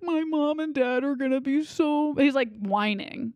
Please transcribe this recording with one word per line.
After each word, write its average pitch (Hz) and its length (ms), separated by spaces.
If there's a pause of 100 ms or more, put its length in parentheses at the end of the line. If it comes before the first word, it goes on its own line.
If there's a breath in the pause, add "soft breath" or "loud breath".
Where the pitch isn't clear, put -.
My 330 220
mom 311 360
and 311 140
dad 254 300
are 277 120
gonna 262 240
be 269 240
so, 302 500
he's, 277 200
like, 240 240
whining. 208 760